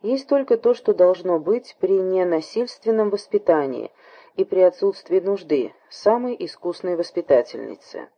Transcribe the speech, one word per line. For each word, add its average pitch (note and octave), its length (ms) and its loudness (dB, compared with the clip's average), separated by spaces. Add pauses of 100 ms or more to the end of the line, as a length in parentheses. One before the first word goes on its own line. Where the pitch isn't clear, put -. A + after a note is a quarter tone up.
есть C4 260 -4
только C#4 300 2
то, A#3+ 160 2
что G#3+ 220 0
должно F3+ 420 2
быть G3 420 -4
при F#3+ 200 0
ненасильственном F#3+ 1120 -2
воспитании – D3+ 800 -2 (440)
и F#3+ 100 0
при F#3 160 0
отсутствии F#3 580 0
нужды E3+ 540 -2 (160)
самой A#3+ 500 0
искусной F3+ 560 -8
воспитательницы. B2 1120 -4 (100)